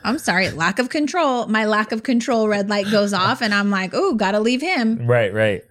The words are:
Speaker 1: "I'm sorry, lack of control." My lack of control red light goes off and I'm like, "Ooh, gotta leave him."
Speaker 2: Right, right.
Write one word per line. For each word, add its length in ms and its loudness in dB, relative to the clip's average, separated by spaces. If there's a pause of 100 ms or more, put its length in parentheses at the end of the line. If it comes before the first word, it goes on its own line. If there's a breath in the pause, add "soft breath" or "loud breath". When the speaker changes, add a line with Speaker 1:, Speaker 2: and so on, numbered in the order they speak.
Speaker 1:
"I'm 160 -2
sorry, 320 0
lack 260 -2
of 120 -4
control." 580 0
My 180 0
lack 260 0
of 120 -4
control 440 0
red 220 0
light 220 -2
goes 220 2
off 280 0
and 120 0
I'm 180 2
like, 240 -2
"Ooh, 200 2
gotta 240 0
leave 220 2
him." 460 0
Speaker 2:
Right, 260 2
right. 380 0